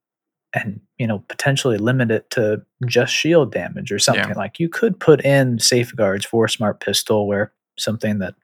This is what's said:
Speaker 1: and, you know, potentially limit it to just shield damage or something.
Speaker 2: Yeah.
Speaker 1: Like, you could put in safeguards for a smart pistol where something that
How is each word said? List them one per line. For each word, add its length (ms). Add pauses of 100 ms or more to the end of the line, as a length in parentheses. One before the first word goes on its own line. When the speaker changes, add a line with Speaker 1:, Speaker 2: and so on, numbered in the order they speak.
(540)
Speaker 1:
and, 260 (180)
you 80
know, 220
potentially 500
limit 320
it 200
to 320 (240)
just 280
shield 380
damage 400
or 60
something. 320
Speaker 2:
Yeah. 40
Speaker 1:
Like, 240
you 100
could 320
put 240
in 340
safeguards 680
for 180
a 60
smart 300
pistol 460
where 260 (260)
something 400
that 260